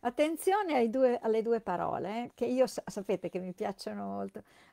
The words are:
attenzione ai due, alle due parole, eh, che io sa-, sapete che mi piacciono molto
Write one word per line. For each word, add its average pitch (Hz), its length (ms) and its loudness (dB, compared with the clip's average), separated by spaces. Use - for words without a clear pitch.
attenzione 320 760 2
ai 233 140 4
due, 247 300 4
alle 220 240 2
due 226 180 0
parole, 175 640 -2
eh, 247 100 -10
che 233 120 -2
io 254 200 4
sa-, - 200 -6
sapete 190 420 -2
che 185 100 -6
mi 180 140 -6
piacciono 202 540 -6
molto 196 360 -8